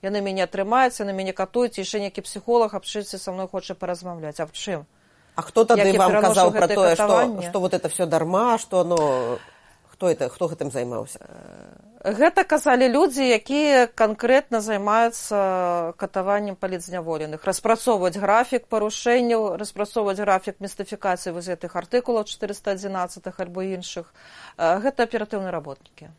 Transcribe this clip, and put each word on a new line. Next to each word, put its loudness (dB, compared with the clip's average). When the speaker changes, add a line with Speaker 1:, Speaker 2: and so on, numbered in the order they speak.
Speaker 1:
Яны -2
мяне -2
трымаюць, 0
яны -4
мяне -6
катуюць, -2
і -6
яшчэ -6
нейкі -8
псіхолаг 0
аб -8
чымсьці -10
са -10
мной -8
хоча -10
паразмаўляць. -8
А -2
аб -12
чым? -8
Speaker 2:
А -4
хто 2
тады 6
Speaker 1:
Як 4
я 4
Speaker 2:
вам 6
Speaker 1:
пераношу 4
Speaker 2:
казаў 6
пра 2
Speaker 1:
гэтае 2
Speaker 2:
тое, 6
што, 2
Speaker 1:
катаванне? 2
Speaker 2:
што -2
вот 0
это -2
всё -2
дарма, 2
што -2
оно... 0
хто -2
это, -2
хто -6
гэтым -6
займаўся? -8
Speaker 1:
Э, -2
гэта 4
казалі 4
людзі, 2
якія 4
канкрэтна 2
займаюцца 0
катаваннем -2
палітзняволеных, -6
распрацоўваць 0
графік 2
парушэнняў, 0
распрацоўваць -4
графік 0
містыфікацыі -6
вось -8
гэтых -8
артыкулаў -2
чатырыста -6
адзінаццатых -8
альбо -8
іншых. -8
Э, 2
гэта 0
аператыўныя -6
работнікі. -12